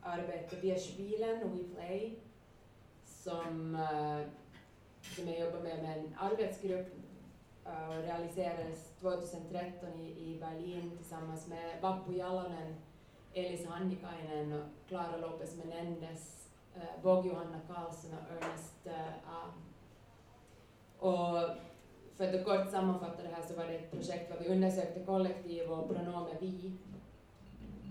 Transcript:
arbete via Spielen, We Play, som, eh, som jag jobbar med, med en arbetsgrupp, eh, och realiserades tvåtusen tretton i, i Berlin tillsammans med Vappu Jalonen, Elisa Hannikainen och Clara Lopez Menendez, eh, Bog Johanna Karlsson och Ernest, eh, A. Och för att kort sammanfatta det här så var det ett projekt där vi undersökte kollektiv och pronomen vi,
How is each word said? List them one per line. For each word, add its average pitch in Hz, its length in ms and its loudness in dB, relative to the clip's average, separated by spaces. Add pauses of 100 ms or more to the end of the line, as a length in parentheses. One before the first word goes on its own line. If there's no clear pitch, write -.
arbete 170 540 -2
via 185 220 4
Spielen, 214 600 0 (180)
We 175 180 -4
Play, 196 440 -2 (840)
som, 165 680 -2
eh, 151 520 2 (720)
som - 260 -6
jag 170 120 0
jobbar 170 200 2
med, 160 240 -2
med 160 140 0
en - 220 -4
arbetsgrupp, 190 680 4 (760)
eh, 160 240 -4
och 160 140 0
realiserades 170 960 0
tvåtusen 180 500 0
tretton 180 500 -4
i, 160 340 -6
i 160 60 -6
Berlin 170 580 -4
tillsammans 160 500 -6
med 170 340 -6
Vappu 185 320 2
Jalonen, 175 640 -2 (580)
Elisa 175 360 -2
Hannikainen 165 840 0
och - 340 -4
Clara 175 300 -2
Lopez 165 400 -4
Menendez, 165 920 -6 (260)
eh, 170 280 -8
Bog 185 240 8
Johanna 165 400 -2
Karlsson 165 460 -6
och 165 220 -8
Ernest, 165 520 -6
eh, 165 260 -4 (120)
A. 170 260 -8 (1500)
Och 175 500 6 (680)
för 185 240 4
att 185 60 2
kort 190 260 6
sammanfatta 185 520 4
det 170 60 -6
här 170 180 -4
så 170 80 -6
var 170 100 0
det 165 100 -2
ett - 160 -6
projekt - 400 -2
där - 80 -4
vi 175 100 2
undersökte 185 500 6
kollektiv 175 720 2
och 160 180 0
pronomen 175 500 0
vi, 185 320 -2 (1200)